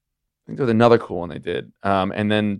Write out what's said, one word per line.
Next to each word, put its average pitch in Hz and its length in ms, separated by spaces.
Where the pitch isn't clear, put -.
I - 120
think 110 100
there 143 80
was 117 80
another 117 240
cool 90 220
one 85 100
they 73 100
did. 64 320
Um, 98 300
and 104 160
then 104 300